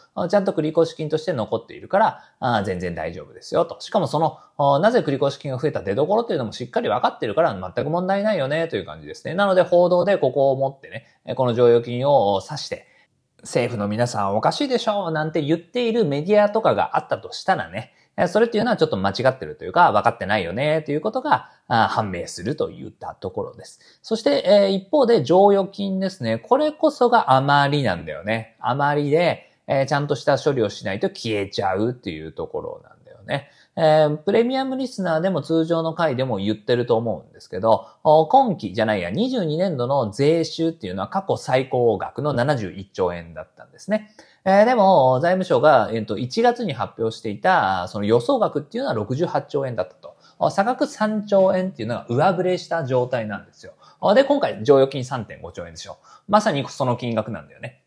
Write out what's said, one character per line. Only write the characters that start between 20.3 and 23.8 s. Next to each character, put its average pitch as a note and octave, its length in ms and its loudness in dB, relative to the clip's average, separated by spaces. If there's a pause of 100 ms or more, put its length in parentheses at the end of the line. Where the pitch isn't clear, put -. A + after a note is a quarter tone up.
い F#2+ 60 -2
よ E2+ 100 -6
ね、 D3+ 300 -2
と D#3 80 -8
い D3 40 -2
う D#3 60 -4
こ G#3 100 -4
と B3+ 100 -4
が、 F3 280 -2 (180)
あ、 A2+ 200 2
判 G#2 240 -2
明 F2 160 -8
す - 160 -12
る C3 120 -4
と F#2 140 -4
い E2 200 -16
っ - 20 -18
た - 240 -14
と F#2+ 160 -10
こ G2+ 120 -8
ろ B1+ 120 -14
で - 100 -20
す。 - 140 -20 (220)